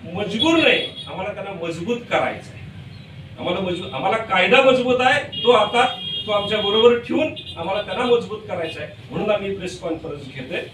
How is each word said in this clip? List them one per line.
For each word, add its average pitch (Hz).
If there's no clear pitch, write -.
मजबूर 220
नाही, 269
आम्हाला 190
त्यांना 196
मजबूत 170
करायचं 131
आहे. -
आम्हाला 180
मजबूत, 180
आम्हाला 190
कायदा 190
मजबूत 247
आहे, 254
तो 233
आता 233
तो 208
आमच्या 202
बरोबर 226
ठेवून 277
आम्हाला 190
त्यांना 190
मजबूत 233
करायचा -
आहे, 156
म्हणून 202
आम्ही 196
प्रेस 180
कॉन्फरन्स 151
घेतोय. 135